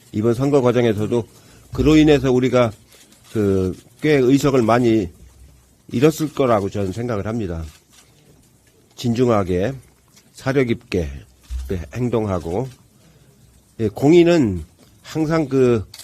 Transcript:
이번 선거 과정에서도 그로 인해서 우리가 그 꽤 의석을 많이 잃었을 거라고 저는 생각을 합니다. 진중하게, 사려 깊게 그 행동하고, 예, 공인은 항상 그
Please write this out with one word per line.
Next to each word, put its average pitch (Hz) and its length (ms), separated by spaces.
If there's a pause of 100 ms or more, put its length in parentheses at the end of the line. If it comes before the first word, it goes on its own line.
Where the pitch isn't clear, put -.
(120)
이번 110 220
선거 139 280
과정에서도 113 640 (460)
그로 156 240
인해서 143 340
우리가 123 400 (640)
그 95 420 (300)
꽤 151 120
의석을 135 440
많이 113 480 (840)
잃었을 151 440
거라고 110 340
저는 98 240
생각을 113 340
합니다. 92 380 (1300)
진중하게, 110 760 (640)
사려 135 280
깊게 101 460 (580)
그 92 140 (140)
행동하고, 110 720 (1120)
예, 110 80
공인은 151 760 (380)
항상 156 480
그 123 380 (180)